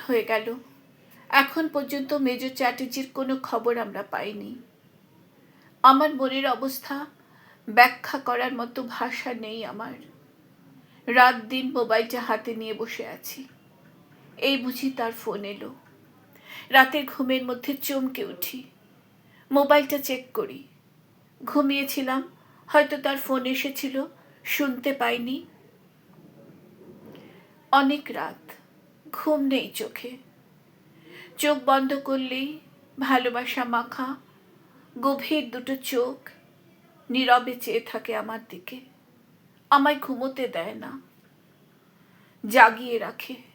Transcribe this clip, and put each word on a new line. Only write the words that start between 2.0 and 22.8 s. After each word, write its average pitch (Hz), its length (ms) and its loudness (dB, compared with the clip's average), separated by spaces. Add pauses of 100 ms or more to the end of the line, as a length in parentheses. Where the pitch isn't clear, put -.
মেজর 262 420 -2
চ্যাটার্জির 262 580 -4
কোনো 269 300 -4
খবর 233 340 -2
আমরা 202 260 -8
পাইনি। 208 520 -10 (1300)
আমার 277 320 8
মনের 262 320 -2
অবস্থা 269 580 -4 (640)
ব্যাখ্যা 247 500 4
করার 254 340 -2
মতো 233 300 -6
ভাষা 247 500 -6
নেই 220 320 -10
আমার। 226 280 -10 (1120)
রাত 247 280 8
দিন 247 360 -4
মোবাইলটা 233 500 0
হাতে 226 340 -4
নিয়ে 220 180 -6
বসে - 340 -8
আছি। - 400 -14 (880)
এই 269 200 0
বুঝি 254 340 -4
তার 233 200 -4
ফোন 208 320 -8
এলো। 208 320 -12 (960)
রাতের 269 360 6
ঘুমের 262 380 -2
মধ্যে 247 300 -4
চমকে 269 520 -4
উঠি। - 380 -10 (880)
মোবাইলটা 285 460 6
চেক 262 360 -4
করি। - 300 -6 (840)
ঘুমিয়েছিলাম, 269 840 0 (380)
হয়তো 294 300 6